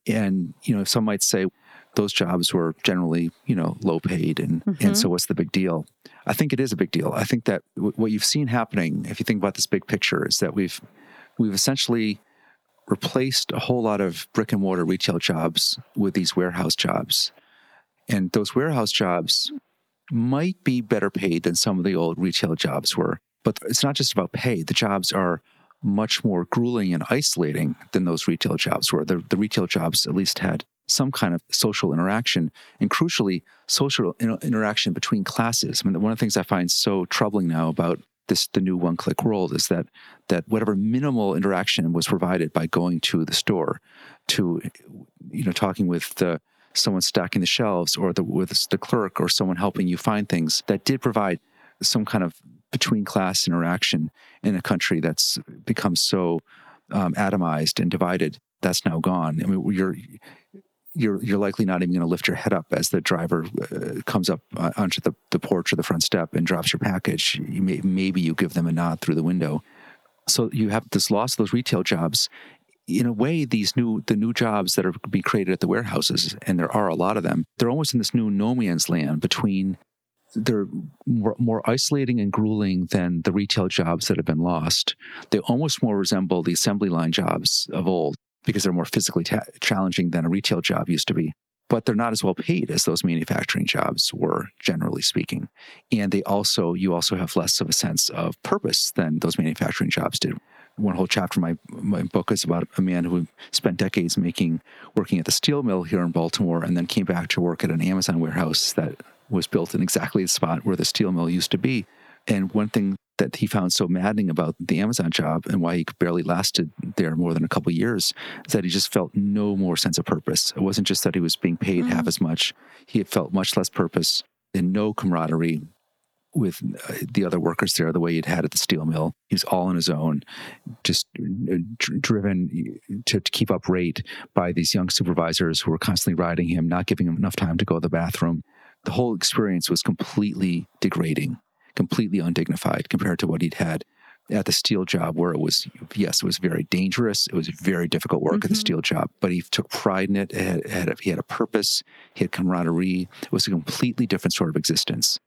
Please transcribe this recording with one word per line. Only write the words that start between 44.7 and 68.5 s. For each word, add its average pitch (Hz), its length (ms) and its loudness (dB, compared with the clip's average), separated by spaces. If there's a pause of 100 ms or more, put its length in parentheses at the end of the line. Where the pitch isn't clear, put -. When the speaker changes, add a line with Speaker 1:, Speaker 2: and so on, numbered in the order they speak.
Speaker 1:
you - 120 -4
know, 95 80 0
talking 95 360 -2
with 85 280 -4
the, 85 240 0 (340)
someone 95 280 0
stacking 90 380 0
the 87 80 2
shelves, 92 480 0
or 87 180 0
the, 90 100 0
with - 460 -2
the 98 80 0
clerk, - 420 -2
or 87 80 2
someone 92 300 0
helping 95 300 0
you 90 100 0
find 104 320 0
things, 82 380 0
that 98 180 0
did 135 160 0
provide 101 380 0 (420)
some 107 240 0
kind 98 180 0
of 85 120 -4 (360)
between 107 340 0
class 92 420 0
interaction 85 640 0 (320)
in 101 120 2
a 90 60 -2
country - 380 0
that's - 400 0 (260)
become 98 300 0
so, 87 460 2 (500)
um, 90 240 0
atomized 87 640 0
and 87 100 2
divided, 85 480 0 (240)
that's 90 240 0
now 82 140 0
gone. 80 420 0
I 87 60 -2
mean, 95 260 0
you're, 92 220 0 (1040)
you're, 107 240 0
you're 104 160 0
likely 98 280 0
not 90 180 0
even 90 100 0
gonna 85 120 2
lift 85 220 0
your 87 100 0
head - 160 0
up - 180 0
as - 180 0
the 90 120 0
driver, 82 440 0 (260)
uh, - 340 -6
comes 95 240 0
up, 85 100 -2 (160)
uh, 87 220 -2
onto 98 240 -2
the, - 120 0 (180)
the - 80 2
porch - 340 -4
or - 20 2
the - 80 0
front 82 200 -2
step 85 300 0
and 82 140 0
drops 82 240 0
your 87 80 -4
package. - 680 -2
You 92 140 -4
may, 92 220 0
maybe 95 380 0
you 80 120 2
give 87 200 0